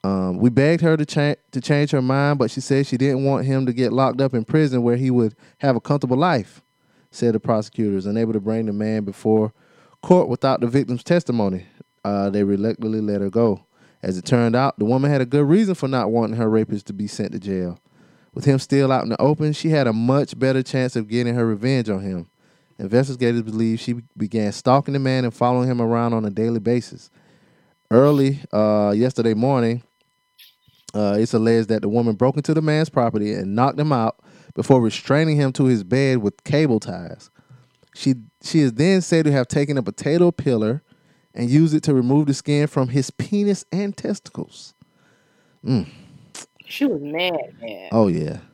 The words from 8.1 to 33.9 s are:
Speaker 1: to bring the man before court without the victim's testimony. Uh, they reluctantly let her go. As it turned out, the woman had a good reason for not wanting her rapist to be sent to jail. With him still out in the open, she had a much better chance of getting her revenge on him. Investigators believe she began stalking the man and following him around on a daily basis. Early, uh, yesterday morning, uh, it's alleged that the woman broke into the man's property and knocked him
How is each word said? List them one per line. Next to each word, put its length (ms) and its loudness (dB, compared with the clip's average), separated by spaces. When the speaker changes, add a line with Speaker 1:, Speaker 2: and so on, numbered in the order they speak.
Speaker 1:
to 80 0
bring 260 -4
the 60 -4
man 320 -2
before 480 0
court 260 4
without 320 0
the 60 0
victim's 380 -2
testimony. 640 0
Uh, 260 -2
they 120 0
reluctantly 580 -2
let 200 -2
her 100 -2
go. 300 0
As 140 -4
it 80 -8
turned 320 2
out, 220 0
the 80 0
woman 240 2
had 100 2
a 60 0
good 200 2
reason 280 2
for 120 -6
not 240 0
wanting 260 0
her 120 0
rapist 380 0
to 80 -10
be 120 -6
sent 260 -8
to 60 -10
jail. 400 -6
With 140 -4
him 120 4
still 320 0
out 120 2
in 80 -4
the 100 -4
open, 320 0
she 160 -4
had 180 2
a 60 2
much 460 0
better 240 0
chance 340 -4
of 120 -4
getting 260 -2
her 120 0
revenge 440 -2
on 100 -4
him. 300 -8
Investigators 640 0
believe 380 -2
she 160 -6
began 360 -2
stalking 420 2
the 60 -2
man 240 0
and 100 -4
following 340 0
him 140 -2
around 320 0
on 100 -2
a 60 -4
daily 300 -2
basis. 500 -4
Early, 480 4
uh, 440 2
yesterday 380 0
morning, 480 0
uh, 240 0
it's 160 0
alleged 340 2
that 140 0
the 60 -4
woman 260 0
broke 220 0
into 180 -2
the 80 2
man's 260 0
property 460 0
and 200 -4
knocked 240 2
him 140 0